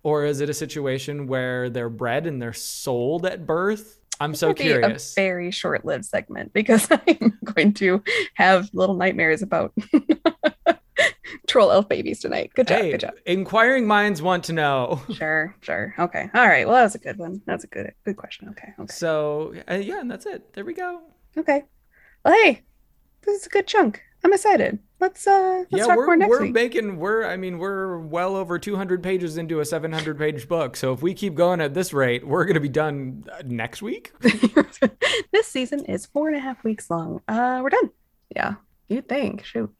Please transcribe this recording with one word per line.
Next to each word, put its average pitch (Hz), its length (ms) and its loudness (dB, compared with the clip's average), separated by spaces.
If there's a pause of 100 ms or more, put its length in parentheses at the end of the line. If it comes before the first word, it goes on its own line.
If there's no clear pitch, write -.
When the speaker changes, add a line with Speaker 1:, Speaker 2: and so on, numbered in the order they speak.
Speaker 1:
Or 147 220 0
is 147 160 -2
it 147 80 0
a 147 60 -4
situation 139 720 -6
where 127 420 -2
they're 120 220 -4
bred 123 360 -2
and 139 140 -6
they're 117 140 -8
sold 143 720 -4
at 175 200 -6
birth? 196 520 -2 (200)
I'm 147 140 -4
Speaker 2:
This 151 80 -6
Speaker 1:
so 165 80 2
Speaker 2:
would - 80 2
be - 80 -6
Speaker 1:
curious. 160 480 2
Speaker 2:
a 196 80 0
very 180 300 -2
short-lived 151 560 -4
segment - 480 -8
because 220 360 4
<laughs> - 0 -
I'm - 540 4
going 202 300 4
to 196 280 2 (300)
have 185 400 4
little 185 240 0
nightmares 170 460 0
about - 320 -2 (180)
<laughs> - 220 4 (1300)
troll 208 260 6
elf 202 160 4
babies - 320 -4
tonight. - 340 -4
Good 254 140 2
job, - 120 4
Speaker 1:
Hey, 175 120 0
Speaker 2:
good - 80 -2
job. - 140 -6 (120)
Speaker 1:
inquiring 220 600 2
minds 208 360 2
want 180 220 0
to 170 80 -6
know. 143 540 0
<laughs> 214 80 -8
Speaker 2:
Sure, 156 460 -2
sure. - 380 -6
Okay. 175 360 -2
All 240 140 6
right. 135 180 4
Well, 233 100 6
that 254 80 8
was 208 100 0
a 226 40 -14
good 202 200 -10
one. 180 280 -10
That's - 180 -6
a - 20 -20
good, - 260 -12 (120)
good 208 120 -6
question. - 340 -18
Okay. - 180 -20 (100)
Okay. - 140 -14
Speaker 1:
So, 156 640 -2 (160)
uh, 175 40 -2
yeah, 208 260 -6
and 247 100 -8
that's - 160 -12
it. - 280 -12
There 202 100 -12
we 339 100 -10
go. 359 260 -8 (360)
Speaker 2:
Okay. 285 280 0 (600)
Well, 320 100 8
hey, 403 280 6 (600)
this 403 180 -2
is - 60 -16
a - 40 -18
good 392 160 0
chunk. 320 360 2 (200)
I'm 359 100 6
excited. 339 460 2 (220)
Let's, 370 260 -2
uh, 381 340 4
let's 370 120 -8
Speaker 1:
Yeah, 381 140 2
Speaker 2:
talk 349 100 6
Speaker 1:
we're, 285 100 2
Speaker 2:
more 339 100 6
next 403 140 4
Speaker 1:
we're 254 120 6
Speaker 2:
week. - 100 -2
Speaker 1:
making, 226 460 -2
we're, 214 260 -2
I 185 140 -4
mean, 185 200 -8
we're 190 400 -6
well 170 380 -4
over 175 220 -4
two 202 180 -4
hundred 180 260 -2
pages 175 360 -2
into 160 220 -4
a 147 40 -2
seven 160 280 -4
hundred 156 260 -4
page 151 280 -4
book. 156 300 -2
So 131 160 -2
if 123 80 -6
we 175 140 -2
keep 190 200 -4
going 175 280 2
at 139 100 -2
this 170 220 -4
rate, 123 320 0
we're 160 180 2
gonna 165 160 2
be 143 80 -2
done, 143 640 -4
uh, - 140 -16
next 120 360 -6
week. 339 360 -10
Speaker 2:
<laughs> - 40 -14 (1120)
This 427 140 4
season 269 400 -4
is 190 200 -6
four 302 220 -2
and 302 80 -2
a 277 40 -6
half 262 240 -10
weeks 220 260 -4
long. 165 380 -4
Uh, 247 340 0
we're 277 80 0
done. 440 200 2 (440)
Yeah, - 200 -2 (340)
you'd 254 200 -4
think. 240 360 -4
Shoot. 220 360 -6